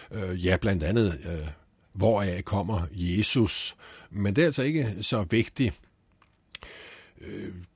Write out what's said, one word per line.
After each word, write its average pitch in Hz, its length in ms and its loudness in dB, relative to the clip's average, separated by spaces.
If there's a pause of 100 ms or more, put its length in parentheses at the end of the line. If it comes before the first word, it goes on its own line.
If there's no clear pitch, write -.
(120)
Øh, 92 340 -4
ja, 92 120 6
blandt 98 260 2
andet, 95 420 2
øh, 80 220 -6 (460)
hvoraf 101 520 2
kommer 98 360 -2 (100)
Jesus. 95 840 0 (360)
Men 101 240 -2
det 139 60 4
er 170 40 6
altså 143 180 2
ikke 139 380 0
så 104 280 0
vigtigt. 113 440 2 (1500)
Øh, 101 320 -10 (220)